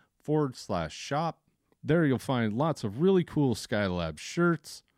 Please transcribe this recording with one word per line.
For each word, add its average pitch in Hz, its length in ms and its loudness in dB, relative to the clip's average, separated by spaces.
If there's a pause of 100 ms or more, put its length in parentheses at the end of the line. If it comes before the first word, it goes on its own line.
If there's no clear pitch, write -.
(180)
forward 147 380 -2
slash 85 400 -4
shop. 156 460 -4 (420)
There 156 220 4
you'll 127 120 4
find 117 400 0
lots 151 240 0
of 110 180 -6
really 185 220 4
cool 139 320 2
Skylab 87 640 -2
shirts, - 640 -2 (160)